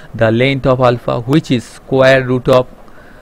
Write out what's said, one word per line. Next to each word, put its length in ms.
the 160
length 360
of 140
alpha, 400
which 300
is 140
square 600
root 240
of, 200